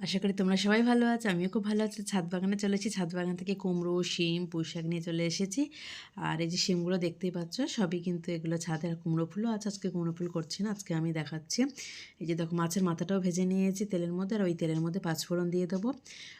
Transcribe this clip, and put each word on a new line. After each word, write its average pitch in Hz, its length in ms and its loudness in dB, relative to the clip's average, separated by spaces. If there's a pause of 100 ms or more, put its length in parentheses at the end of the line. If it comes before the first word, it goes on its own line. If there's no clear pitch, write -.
আশা 190 160 0
করি 196 140 2
তোমরা 190 240 4
সবাই 208 260 6
ভালো 240 240 6
আছো, 233 220 2
আমিও 180 200 2
খুব 208 140 0
ভালো 208 200 2
আছি। 214 200 -4
ছাদ 190 260 0
বাগানে 185 280 0
চলে 202 200 2
এসেছি, 208 160 -2
ছাদ 180 200 0
বাগান 180 240 0
থেকে 185 180 -4
কুমড়ো, 175 480 0
শিম, 170 440 0
পুঁই 165 180 -2
শাক 165 200 -6
নিয়ে 170 180 -2
চলে 170 220 0
এসেছি। 190 360 0 (560)
আর 160 240 -2
এই 165 80 0
যে 175 80 -2
শিমগুলো 180 400 2
দেখতেই 175 340 -2
পাচ্ছ, 170 240 -6 (140)
সবই 180 340 0
কিন্তু 175 280 -2
এগুলো 165 260 -2
ছাদে। 165 300 -4
আর 165 120 -2
কুমড়ো 165 280 2
ফুলও 208 240 -2
আছে, 214 180 -2
আজকে 196 200 -4
কুমড়ো 170 240 0
ফুল 175 160 -4
করছি 160 320 -4
না, 214 100 0
আজকে 202 220 -6
আমি 160 200 2
দেখাচ্ছি। 156 460 -4 (580)
এই 180 100 -8
যে 170 80 2
দেখো, 165 200 -2
মাছের 170 280 2
মাথাটাও 180 360 2
ভেজে 180 260 2
নিয়েছি 190 400 2
তেলের 175 280 0
মধ্যে, 190 220 -2
আর 208 80 2
ওই 180 120 2
তেলের 160 260 2
মধ্যে 170 180 0
পাঁচফোড়ন 175 500 0
দিয়ে 180 180 2
দেবো, 190 220 0 (500)